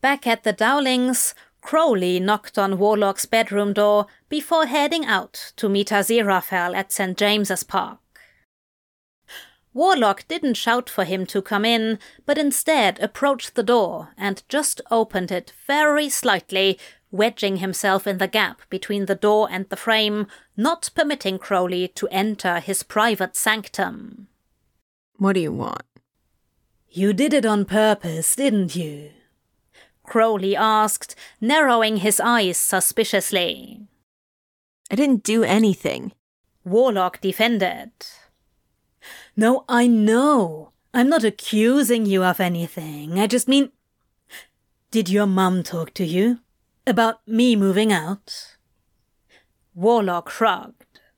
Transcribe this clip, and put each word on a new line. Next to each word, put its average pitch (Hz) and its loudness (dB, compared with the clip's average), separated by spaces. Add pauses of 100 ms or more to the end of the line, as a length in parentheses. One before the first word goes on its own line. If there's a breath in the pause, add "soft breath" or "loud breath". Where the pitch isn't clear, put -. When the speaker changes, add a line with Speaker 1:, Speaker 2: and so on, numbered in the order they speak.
Speaker 1:
back 277 0
at 233 -2
the 214 0
Dowlings, 254 0 (260 soft breath)
Crowley 202 2
knocked 208 -2
on 196 0
Warlock's 202 0
bedroom 208 0
door 208 4 (240 soft breath)
before 311 0
heading 294 0
out - -4
to 220 -2
meet 202 0
Aziraphale 196 0
at 190 -6
Saint 185 -4
James's 208 0
Park. - -6 (1800 loud breath)
Warlock 262 2
didn't 302 -2
shout 240 -2
for - -2
him 185 -4
to 196 -4
come 208 -2
in, 226 0 (260 loud breath)
but 294 0
instead 277 0
approached 269 -4
the 240 -2
door 196 0
and 196 -6
just - -4 (100)
opened 220 0
it 180 -6 (140)
very 294 2
slightly, 190 0 (320 loud breath)
wedging 202 -2
himself 190 -2
in 202 -2
the 196 -2
gap 202 -2
between 196 -4
the 190 0
door 208 2
and 190 -8
the 190 -10
frame, 214 0 (300 loud breath)
not 320 -2
permitting 285 -2
Crowley 180 -2
to - -6
enter 196 -2
his 185 -6
private 214 -2
sanctum. - -6 (920)
Speaker 2:
What 196 2
do 190 0
you 156 -6
want? - -8 (1120)
Speaker 1:
You 196 0
did 277 0
it 269 2
on 208 2
purpose, 190 0
didn't 214 0
you? 147 -10 (920 soft breath)
Crowley 208 0
asked, 214 0 (260 loud breath)
narrowing 233 2
his 196 0
eyes 220 2
suspiciously. 185 -2 (1040)
Speaker 2:
I 196 -2
didn't 262 2
do 226 2
anything. 196 0 (540)
Speaker 1:
Warlock 196 2
defended. 196 0 (1400 loud breath)
No, 240 2
I 240 4
know. 220 2 (200)
I'm 254 2
not 320 2
accusing 226 2
you 190 2
of 180 2
anything. 165 -6
I 208 2
just 240 0
mean, 277 2 (1160 loud breath)
did 220 0
your 202 2
mum 185 2
talk 165 -8
to 180 -4
you 196 0 (460)
about 226 0
me 226 2
moving 196 2
out? 180 -6 (1160 soft breath)
Warlock 190 0
shrugged. - -4 (180)